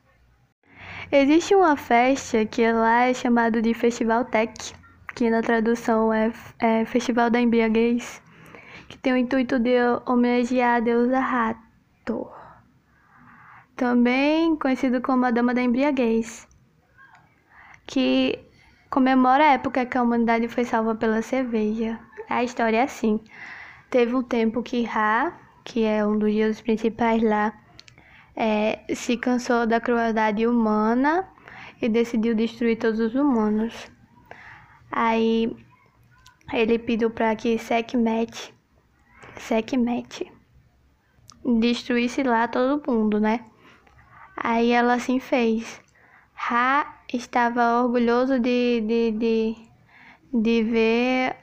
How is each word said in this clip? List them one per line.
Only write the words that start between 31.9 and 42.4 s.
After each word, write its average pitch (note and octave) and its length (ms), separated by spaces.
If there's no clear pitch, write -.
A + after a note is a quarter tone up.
destruir A3+ 420
todos A3+ 240
os A3+ 140
humanos. A3+ 760
Aí A3+ 640
ele A#3 260
pediu A3+ 320
pra A3+ 240
que A3+ 240
Sekhmet, A3+ 960
Sekhmet A#3+ 920
destruísse A#3+ 640
lá A#3 240